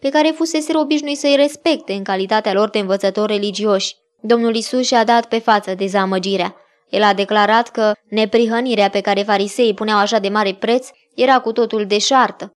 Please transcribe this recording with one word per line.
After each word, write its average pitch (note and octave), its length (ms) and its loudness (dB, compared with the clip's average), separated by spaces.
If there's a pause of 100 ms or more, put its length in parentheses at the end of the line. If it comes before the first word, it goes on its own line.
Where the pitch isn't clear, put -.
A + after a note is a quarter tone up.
pe C#4 80 -2
care D4+ 200 2
fuseseră D#4+ 480 -2
obișnuiți D4 420 -2
să-i C#4+ 160 2
respecte A#3+ 580 0
în G3 100 -8
calitatea G3 500 0
lor G#3 160 2
de G#3 100 -2
învățători G3+ 540 -2
religioși. G3+ 600 -2 (260)
Domnul A#3 340 2
Iisus B3 300 -2
și-a A#3+ 180 2
dat A#3 220 2
pe A#3 120 -2
față G#3 360 0
dezamăgirea. F#3+ 840 -2 (340)
El G3+ 140 0
a G#3 100 6
declarat G#3 560 2
că G#3+ 240 0 (160)
neprihănirea A3 800 0
pe G3 120 -2
care G3+ 200 0
fariseii G#3 520 0
puneau G#3+ 240 -2
așa G#3 220 2
de G3 100 -2
mare G3+ 240 0
preț A#3 340 -2 (280)
era B3+ 240 4
cu A#3+ 120 -6
totul A3 340 -2
deșartă. G#3 720 0